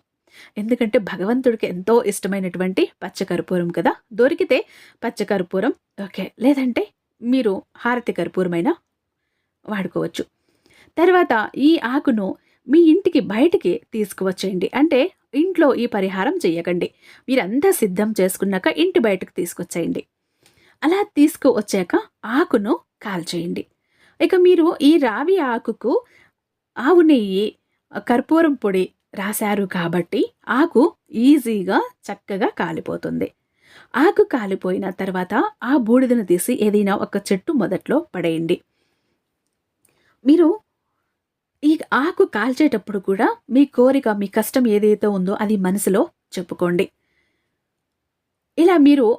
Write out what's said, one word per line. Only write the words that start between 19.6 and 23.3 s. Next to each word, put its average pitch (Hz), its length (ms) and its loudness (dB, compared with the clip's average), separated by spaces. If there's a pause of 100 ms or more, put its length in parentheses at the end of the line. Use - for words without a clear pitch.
అలా 349 180 0 (140)
తీసుకువచ్చాక 220 800 2 (360)
ఆకును 247 420 0 (300)
కాల్చేయండి. 175 600 -8 (580)